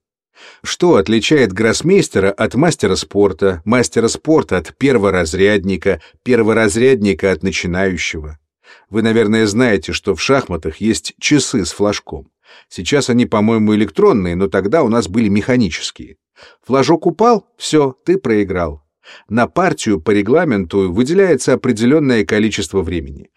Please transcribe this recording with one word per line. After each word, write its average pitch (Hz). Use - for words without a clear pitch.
Что 175
отличает 110
гроссмейстера 110
от 110
мастера 120
спорта, 95
мастера 117
спорта 135
от -
перворазрядника, 95
перворазрядника 110
от 87
начинающего? 90
Вы, 107
наверное, 110
знаете, 104
что 92
в -
шахматах 87
есть 107
часы 135
с 82
флажком. 101
Сейчас 135
они, 120
по-моему, 107
электронные, 104
но 95
тогда 101
у 120
нас 110
были 107
механические. 104
Флажок 139
упал — 214
все, 143
ты 180
проиграл. 92
На 113
партию 107
по -
регламенту 101
выделяется 147
определенное 123
количество 107
времени. 82